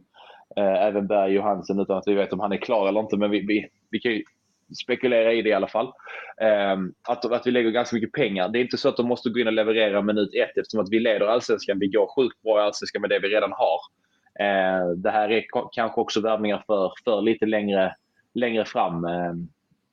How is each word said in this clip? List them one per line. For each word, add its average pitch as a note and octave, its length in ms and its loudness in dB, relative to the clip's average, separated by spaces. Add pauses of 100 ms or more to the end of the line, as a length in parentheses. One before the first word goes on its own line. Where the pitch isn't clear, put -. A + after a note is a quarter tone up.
(560)
eh, F#2+ 280 2
även G2+ 240 0
Berg G2 320 2
och G#2 60 -2
Hansen, G2 340 -2
utan F#2+ 180 0
att F#2 100 -4
vi G2+ 60 2
vet G2 200 0
om F#2 60 -6
han G2+ 120 -2
är F#2 60 -2
klar G2 300 0
eller G2+ 120 2
inte, A2 180 -2
men G#2 140 0
vi, G2+ 140 -2
vi, G#2 220 -2 (220)
vi A2+ 100 -4
kan B2 120 -2
ju G#2+ 120 -4 (600)
spekulera A#2+ 500 2
i A2+ 80 2
det G#2+ 80 0
i G#2 40 4
alla F#2+ 140 0
fall. A#2+ 240 -4 (500)
Ehm, G2 520 2 (140)
att, B2 180 -4
att A#2 220 -2
vi B2 40 2
lägger A#2+ 200 2
ganska A#2+ 240 -2
mycket A2 160 -2
pengar. G2 380 0
Det A#2 100 0
är - 20 2
inte B2 160 -2
så C#3 120 2
att - 80 -2
de A#2+ 100 0
måste A#2+ 220 -2
gå A2+ 100 -2
in A2+ 80 2
och A2 60 2
leverera G#2+ 480 2
minut G#2 320 0
ett, A#2 240 0
eftersom G#2+ 220 -2
att G2 120 -2
vi A2 80 4
leder G#2+ 260 2
allsvenskan. G#2+ 540 0
Vi G2+ 80 0
går G2 280 0
sjukt B2 260 0
bra G#2+ 180 2
i - 20 4
allsvenskan G#2 400 -2
med G2 80 -4
det G2+ 100 2
vi G2 80 -2
redan G2+ 240 0
har. F2+ 280 0 (600)
Eh, F#2 500 2
det F#2 220 -2
här G#2+ 200 2
är A2 180 0
ko-, B2 220 -4
kanske A#2 300 -2
också A2 200 -2
värvningar G#2+ 460 0
för, F#2+ 240 2 (120)
för G#2 180 0
lite A2 240 2
längre, G2+ 500 0 (380)
längre A2+ 320 0
fram, E2+ 400 -2
ehm, F2 420 -4 (460)